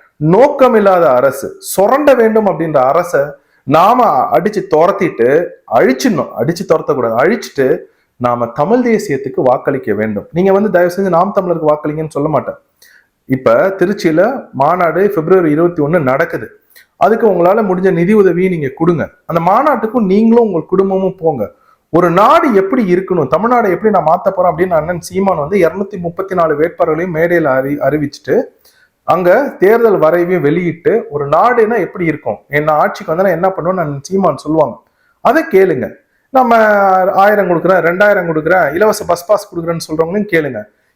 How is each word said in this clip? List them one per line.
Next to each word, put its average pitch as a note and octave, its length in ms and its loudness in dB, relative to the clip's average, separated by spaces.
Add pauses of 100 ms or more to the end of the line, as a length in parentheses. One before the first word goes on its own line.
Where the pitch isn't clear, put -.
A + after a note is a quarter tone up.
(160)
நோக்கம் A#3 580 4
இல்லாத F#3 360 4
அரசு, B2+ 480 0
சுரண்ட C4 560 2
வேண்டும் A3 320 2
அப்படின்ற D#3+ 300 -2
அரசை C#3+ 440 0 (460)
நாம E3 680 2
அடிச்சு F3 300 0 (120)
துரத்திட்டு, D#3+ 540 2 (460)
அழிச்சிடணும், F#3 640 0
அடிச்சு E3 300 -4
துரத்தக்கூடாது, D3 480 0
அழிச்சிட்டு C#3+ 500 0 (540)
நாம A#2+ 260 -2
தமிழ் G3 400 0
தேசியத்துக்கு C#3+ 540 -2 (100)
வாக்களிக்க C3 440 -2
வேண்டும். G#2+ 380 -4
நீங்க F#3+ 200 2
வந்து G3+ 180 0
தயவு F3 260 2
செஞ்சு G3 120 -2
நாம் F3+ 320 0
தமிழருக்கு E3 320 -2
வாக்களிங்கன்னு D3+ 460 -6
சொல்ல D3 100 -2
மாட்டேன். C3+ 300 -4 (680)
இப்ப C3 540 0
திருச்சியில F3 420 0 (320)
மாநாடு E3+ 600 0
பிப்ரவரி E3 360 2
இருபத்தி E3 320 0
ஒண்ணு D#3 200 0
நடக்குது. C3 440 -2 (500)
அதுக்கு A3 320 2
உங்களால F#3 340 2
முடிஞ்ச F#3 300 0
நிதி F3 200 0
உதவியை F#3 380 2
நீங்க D#3 260 -4
கொடுங்க. D#3+ 340 -2 (160)
அந்த E3 140 -2 (100)
மாநாட்டுக்கும் A#3 540 0
நீங்களும் A3+ 420 2
உங்க E3+ 220 -4
குடும்பமும் F#3+ 480 -2
போங்க. D3 360 -4 (400)
ஒரு E3+ 180 2
நாடு B3+ 440 2
எப்படி F#3+ 400 0
இருக்கணும், F3+ 320 -2
தமிழ்நாடு G#3+ 440 0
எப்படி G#3 220 0
நான் E3+ 140 2
மாத்த F3 240 0
போறேன் F3+ 220 0
அப்படின்னு E3+ 260 0
அண்ணன் E3 220 -4
சீமான் F#3 380 -2
வந்து D#3+ 200 -2
இருநூத்தி F#3 420 -2
முப்பத்தி E3+ 340 -8
நாலு E3 200 0
வேட்பாளர்களையும் E3 600 -2
மேடையில E3 440 0
அறி-, C#3 220 -4
அறிவிச்சுட்டு C#3+ 560 -2 (680)
அங்க F3+ 560 0
தேர்தல் G#3+ 400 4
வரைவையும் F3 440 0
வெளியிட்டு E3+ 680 -2
ஒரு D3 180 -6
நாடுனா A3 500 2
எப்படி F3+ 280 -6
இருக்கும், C3 320 -6 (100)
என்ன D3+ 240 -2
ஆட்சிக்கு F3 420 -2
வந்தா F#3+ 160 0
என்ன F3 180 0
பண்ணுவோம்னு F3+ 360 -4
அண்ணன் C#3+ 180 -8
சீமான் F3+ 340 -2
சொல்லுவாங்க. D3+ 400 -2 (440)
அதை C4+ 300 2
கேளுங்க. E3 380 2 (420)
நம்ம A#3+ 260 2 (560)
ஆயிரம் G3 380 2
கொடுக்குறேன், E3+ 380 0
ரெண்டாயிரம் F#3+ 400 0
கொடுக்குறேன், D#3+ 460 0
இலவச G#3 300 0
பஸ் E3+ 220 -4
பாஸ் G3+ 240 -2
கொடுக்குறேன்னு E3 380 -8
சொல்றவங்களையும் E3 440 -4
கேளுங்க. C#3+ 280 -2 (360)